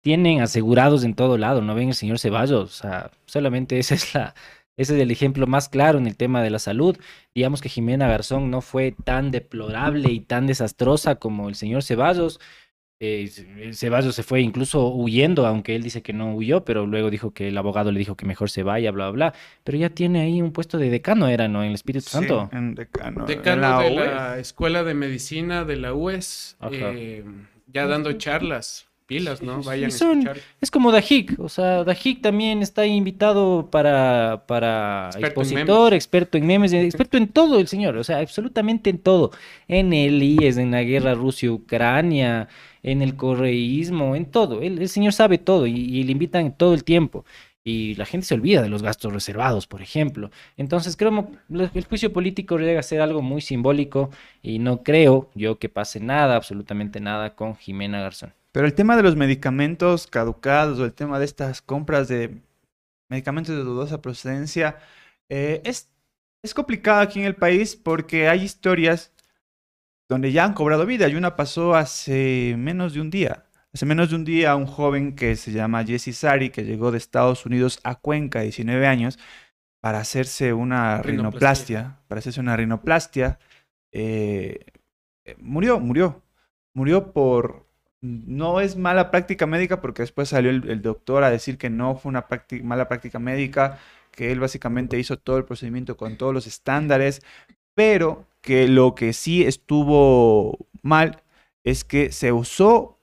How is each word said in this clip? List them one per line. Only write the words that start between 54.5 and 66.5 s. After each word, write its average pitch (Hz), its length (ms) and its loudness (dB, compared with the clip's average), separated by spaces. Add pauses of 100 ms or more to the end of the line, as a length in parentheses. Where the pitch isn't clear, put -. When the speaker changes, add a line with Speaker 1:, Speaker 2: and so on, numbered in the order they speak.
Speaker 1:
no 123 240 -2
creo 143 540 6
yo 107 240 -2
que 107 80 -6
pase 104 320 -8
nada, 131 340 2
absolutamente 104 640 -6
nada 104 380 -8
con 110 180 -8
Jimena 101 460 -8
Garzón. - 320 -12 (200)
Speaker 2:
Pero 139 140 2
el 147 60 2
tema 202 240 4
de 208 60 6
los 175 140 6
medicamentos 147 920 0
caducados 131 720 0
o 127 80 -2
el 110 80 -6
tema 147 240 -6
de 143 80 -2
estas 139 340 -8
compras 143 480 -2
de 117 300 -4 (720)
medicamentos 147 440 -6
de 143 80 -4
dudosa 135 380 -6
procedencia, 143 800 -6 (500)
eh, 147 340 -4
es, - 280 -10 (520)
es 220 120 -12